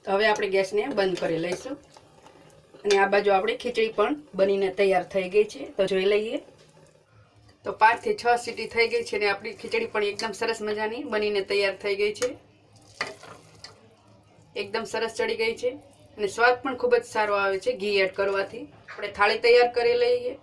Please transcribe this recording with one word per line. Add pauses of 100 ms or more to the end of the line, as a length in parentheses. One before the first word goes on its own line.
તો
હવે
આપણે
ગેસને (140)
બંધ
કરી
લઈશું. (1080)
અને
આ
બાજુ
આપણી
ખીચડી
પણ (240)
બનીને (100)
તૈયાર
થઈ
ગઈ
છે. (160)
તો
જોઈ
લઈએ. (1300)
તો (120)
પાંચથી
છ (180)
સીટી
થઈ
ગઈ
છે
ને,
આપણી
ખીચડી
પણ
એકદમ
સરસ
મજાની (100)
બનીને
તૈયાર
થઈ
ગઈ
છે. (2250)
એકદમ
સરસ
ચડી
ગઈ
છે (460)
અને
સ્વાદ
પણ
ખૂબ
જ (120)
સારો
આવે
છે (120)
ઘી
એડ
કરવાથી. (260)
આપણે
થાળી
તૈયાર
કરી
લઈએ.